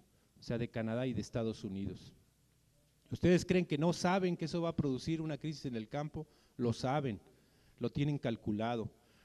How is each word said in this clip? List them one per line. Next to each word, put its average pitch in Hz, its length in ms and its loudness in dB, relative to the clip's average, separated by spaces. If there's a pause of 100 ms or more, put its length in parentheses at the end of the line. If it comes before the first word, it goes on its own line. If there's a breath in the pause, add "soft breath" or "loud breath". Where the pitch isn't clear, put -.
(380 soft breath)
o - 40 -20
sea, - 140 -4
de 117 140 -2
Canadá 113 360 -2
y 127 60 0
de 107 80 -2
Estados 113 440 -4
Unidos. 98 500 -6 (960)
¿Ustedes 170 340 4
creen 180 220 2
que 151 100 0
no 165 160 4
saben 180 460 2
que 165 80 -4
eso 170 160 -2
va 165 80 0
a 165 60 -6
producir 147 440 0
una 156 160 -4
crisis 151 300 -6
en 123 100 -4
el 110 100 -4
campo? 151 400 -6 (300 soft breath)
Lo 120 160 2
saben, 131 480 0 (580 soft breath)
lo 120 120 -2
tienen 143 260 2
calculado. 113 720 -2 (340 soft breath)